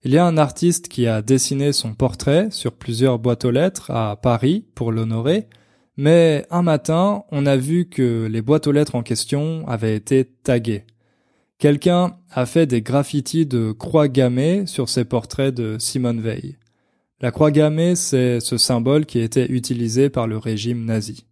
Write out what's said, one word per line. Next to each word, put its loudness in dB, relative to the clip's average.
Il 0
y 4
a 4
un 2
artiste 0
qui -2
a 0
dessiné 0
son -4
portrait 0
sur -6
plusieurs 0
boîtes -2
aux 2
lettres 0
à -4
Paris 2
pour -4
l'honorer, -2
mais 4
un 0
matin, 0
on -2
a 4
vu 0
que 0
les -2
boîtes 2
aux 2
lettres 2
en -2
question -4
avaient -2
été 2
taguées. -2
Quelqu'un 2
a -2
fait 2
des 0
graffitis -2
de -2
croix 0
gammées 0
sur -6
ces -2
portraits -2
de -4
Simone -4
Veil. -8
La -2
croix 2
gammée, 2
c'est 0
ce -4
symbole 2
qui -2
était 0
utilisé 0
par -2
le -4
régime -4
nazi. -4